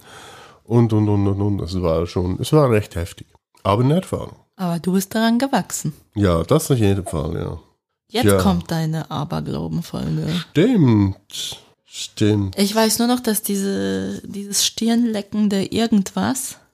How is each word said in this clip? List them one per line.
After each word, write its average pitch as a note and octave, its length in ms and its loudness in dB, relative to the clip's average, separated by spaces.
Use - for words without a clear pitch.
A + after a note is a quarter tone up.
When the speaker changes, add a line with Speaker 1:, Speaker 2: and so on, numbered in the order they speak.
Speaker 1:
und, A#2 300 4
und, G#2+ 160 2
und, G2+ 180 2
und, G2 140 0
und. G2+ 160 0
Das F2+ 240 -4
war E2 260 2
schon, F#2 340 -2
es B2+ 120 -2
war D3+ 160 4
recht G#2+ 260 0
heftig. - 320 -8
Aber G#2 200 2
eine C#3 120 4
Erfahrung. - 420 -4
Speaker 2:
Aber E3+ 240 -4
du F3+ 140 -2
bist F#3+ 220 -2
daran A3+ 220 2
gewachsen. A#3+ 560 -2
Speaker 1:
Ja, F2 280 2
das D3+ 280 2
auf C3+ 60 2
jeden G2 280 2
Fall, E2 300 -4
ja. F2+ 240 -6
Speaker 2:
Jetzt A#3 160 0
Speaker 1:
Ja. G3+ 120 6
Speaker 2:
kommt F#3 340 2
deine D#3+ 400 -4
Aberglauben-Folge. D#3 1160 -6
Speaker 1:
Stimmt. C3+ 1080 2
Stimmt. G#2 760 -2
Speaker 2:
Ich G3+ 160 0
weiß A3 260 2
nur A#3 100 2
noch, B3 100 2
dass A3 220 -2
diese, G3 840 -4
dieses G3+ 400 -4
stirnleckende G#3+ 1000 0
irgendwas A3 920 -2